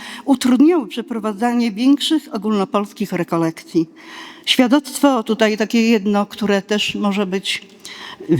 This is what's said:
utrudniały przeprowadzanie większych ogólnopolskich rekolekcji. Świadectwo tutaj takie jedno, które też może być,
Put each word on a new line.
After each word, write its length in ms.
utrudniały 640
przeprowadzanie 840
większych 640
ogólnopolskich 760
rekolekcji. 760
Świadectwo 760
tutaj 340
takie 260
jedno, 440
które 360
też 320
może 320
być, 400